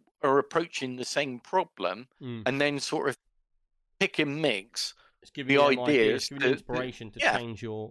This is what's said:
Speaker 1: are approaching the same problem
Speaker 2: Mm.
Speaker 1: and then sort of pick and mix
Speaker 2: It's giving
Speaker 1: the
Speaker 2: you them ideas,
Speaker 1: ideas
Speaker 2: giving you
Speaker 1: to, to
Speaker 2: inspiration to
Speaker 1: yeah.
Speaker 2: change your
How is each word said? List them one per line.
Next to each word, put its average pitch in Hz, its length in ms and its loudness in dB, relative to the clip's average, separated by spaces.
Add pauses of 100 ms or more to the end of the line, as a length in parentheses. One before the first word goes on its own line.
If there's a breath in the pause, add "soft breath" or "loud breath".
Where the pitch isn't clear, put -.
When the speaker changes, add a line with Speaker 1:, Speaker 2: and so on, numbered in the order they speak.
(220)
Speaker 1:
are 139 160 4
approaching 139 580 -2
the 123 80 -8
same 135 360 -4
problem 113 680 -4 (160)
Speaker 2:
Mm. 120 240 -8
Speaker 1:
and 135 140 0
then 143 180 0
sort 143 300 -4
of 123 80 -2 (840)
pick 196 200 0
and 147 240 0
mix 107 520 -2 (280 soft breath)
Speaker 2:
It's - 80 -20
giving 139 260 0
Speaker 1:
the 143 60 8
Speaker 2:
you 143 80 8
them 127 100 2
ideas, 123 80 -2
Speaker 1:
ideas 123 400 4
Speaker 2:
giving 139 140 -8
you 127 60 4
Speaker 1:
to, - 0 -
to 135 100 2
Speaker 2:
inspiration 123 540 -8
to 120 80 -10
Speaker 1:
yeah. 277 180 2
Speaker 2:
change 117 240 -8
your 107 280 -8